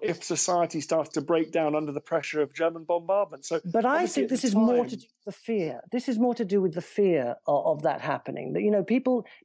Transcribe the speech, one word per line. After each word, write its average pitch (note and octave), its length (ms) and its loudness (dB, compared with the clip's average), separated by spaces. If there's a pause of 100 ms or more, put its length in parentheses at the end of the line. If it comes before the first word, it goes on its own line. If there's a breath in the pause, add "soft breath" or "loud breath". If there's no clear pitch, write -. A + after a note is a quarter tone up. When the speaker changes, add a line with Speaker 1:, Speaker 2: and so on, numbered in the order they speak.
Speaker 1:
if F3 220 -4
society E3+ 560 -2
started D#3 320 -2
to D3+ 80 -2
break E3 320 0
down D#3 200 0
under D3+ 200 -2
the C#3+ 80 -6
pressure D#3 400 -2
of C3+ 120 -2
German E3 300 -2
bombardment. E3+ 640 -2
So E3 180 -2
Speaker 2:
But G3+ 220 0
I C4 80 4
Speaker 1:
obviously D#4+ 300 0
Speaker 2:
think - 20 2
Speaker 1:
at A#3 40 -6
Speaker 2:
this C4 120 0
Speaker 1:
the C4 80 0
Speaker 2:
is G3 60 2
more A3+ 240 6
Speaker 1:
time B3 100 0
Speaker 2:
to B3 80 -8
do - 80 -18
with - 280 -20
the - 60 -20
fear. E3 500 -4
This B3 200 -2
is A3+ 100 0
more A#3+ 160 4
to A#3 80 -2
do G3 180 2
with F#3 120 2
the F3 80 -4
fear E3 560 2 (100)
of, D3 180 2
of D3+ 180 2
that D#3 180 0
happening. C#3+ 500 -6
That, E3 100 -2
you G#3 100 2
know, G3+ 120 2
people, B3+ 420 0 (200 loud breath)